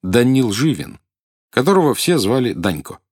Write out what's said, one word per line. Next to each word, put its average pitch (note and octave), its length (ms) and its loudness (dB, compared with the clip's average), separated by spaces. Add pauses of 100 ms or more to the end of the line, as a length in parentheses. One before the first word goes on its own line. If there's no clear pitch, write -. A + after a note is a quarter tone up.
Данил A#2+ 480 2
Живин, A2 480 -4 (500)
которого D3+ 440 2
все F3 220 0
звали A#2+ 360 0
Данько. E2+ 480 -6 (120)